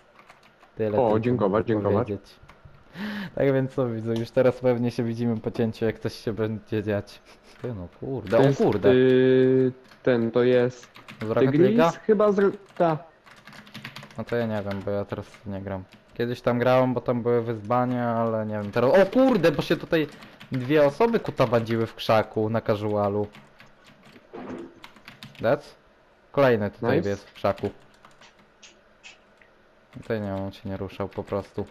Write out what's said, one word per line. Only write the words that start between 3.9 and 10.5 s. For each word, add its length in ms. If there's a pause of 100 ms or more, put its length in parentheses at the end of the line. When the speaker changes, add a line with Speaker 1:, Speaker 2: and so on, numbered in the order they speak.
Speaker 1:
już 160
teraz 300
pewnie 300
się 120
widzimy 380
po 100
cięciu, 340
jak 140
coś 160
się 180
będzie 500
dziać. 380 (420)
Ty 120
no, 140 (120)
kurde, 300
Speaker 2:
To 80
Speaker 1:
o 80
Speaker 2:
jest, 160
Speaker 1:
kurde. 280
Speaker 2:
y, 840 (300)
ten, 280
to 120
jest 480 (360)